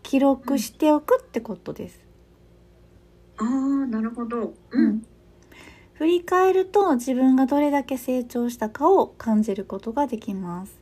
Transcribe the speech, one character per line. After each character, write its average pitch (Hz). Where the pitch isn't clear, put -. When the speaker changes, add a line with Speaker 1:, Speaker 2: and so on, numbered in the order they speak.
Speaker 1:
記 -
録 269
し 214
て 302
お 302
く 523
っ -
て -
こ 226
と -
で -
す。 -
Speaker 2:
う 220
ん。 269
あ -
ー、 247
な 220
る 226
ほ 240
ど。 226
う 262
ん。 -
Speaker 1:
う -
ん。 220
振 302
り 349
返 370
る 381
と 381
自 247
分 262
が 262
ど 285
れ 294
だ 277
け 269
成 254
長 240
し 240
た 220
か 285
を 381
感 214
じ 220
る 196
こ 196
と 226
が 277
で 233
き 214
ま 185
す。 -